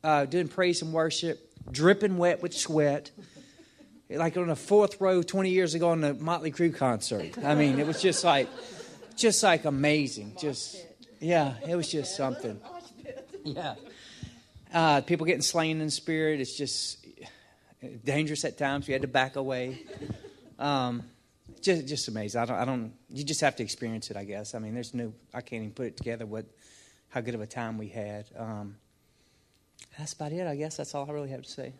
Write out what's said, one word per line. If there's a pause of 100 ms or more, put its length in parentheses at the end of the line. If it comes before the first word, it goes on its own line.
uh,
doing
praise
and
worship, (220)
dripping
wet
with
sweat, (960)
like
on
the
fourth
row
twenty
years
ago
on
the
Motley
Crue
concert.
I
mean,
it
was
just
like, (680)
just
like
amazing.
Just, (440)
yeah, (120)
it
was
just
something. (840)
Yeah. (1000)
Uh,
people
getting
slain
in
spirit.
It's
just (1000)
dangerous
at
times.
We
had
to
back
away. (720)
Um, (580)
just,
just
amazing.
I
don't,
I
don't, (160)
you
just
have
to
experience
it,
I
guess.
I
mean,
there's
no, (200)
I
can't
even
put
it
together
what, (640)
how
good
of
a
time
we
had. (120)
Um, (1200)
that's
about
it,
I
guess.
That's
all
I
really
have
to
say.